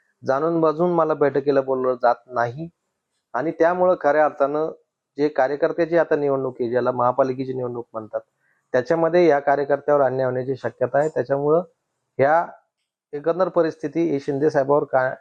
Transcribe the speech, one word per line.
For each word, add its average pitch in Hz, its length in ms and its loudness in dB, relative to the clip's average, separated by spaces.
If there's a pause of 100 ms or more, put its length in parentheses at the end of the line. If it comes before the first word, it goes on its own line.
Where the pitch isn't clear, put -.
(260)
जाणून 156 340 0
बाजून 160 300 0
मला 160 240 0
बैठकीला 139 460 0
बोलवलं 131 340 -2
जात 120 200 2 (120)
नाही. 123 420 -6 (680)
आणि 139 160 -4
त्यामुळं 180 500 2
खऱ्या 147 240 2
अर्थानं 147 480 -2 (460)
जे 147 100 2
कार्यकर्त्याची 156 680 0
आता 156 200 2
निवडणूक 135 440 -2
आहे, 120 100 -2
ज्याला 120 200 0
महापालिकेची 127 600 0
निवडणूक 123 400 -8
म्हणतात, 110 280 -10 (520)
त्याच्यामध्ये 165 540 2
या 143 120 4
कार्यकर्त्यावर 143 600 0
अन्याय 131 240 0
होण्याची 127 320 -4
शक्यता 123 420 -4
आहे. 151 100 0
त्याच्यामुळं 143 540 0 (560)
ह्या 156 280 2 (680)
एकंदर 165 360 -2
परिस्थिती 165 640 -2
ही 139 100 -2
शिंदे 147 300 0
साहेबावर 143 340 2
का-, 131 360 0